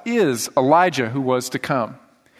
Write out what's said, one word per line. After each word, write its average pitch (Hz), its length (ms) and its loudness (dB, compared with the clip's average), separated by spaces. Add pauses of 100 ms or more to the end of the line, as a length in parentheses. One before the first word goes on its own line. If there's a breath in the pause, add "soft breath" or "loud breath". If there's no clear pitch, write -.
is 185 520 0
Elijah 139 540 2
who 135 100 -4
was 127 300 -2
to 131 100 -6
come." 127 360 -4 (440 loud breath)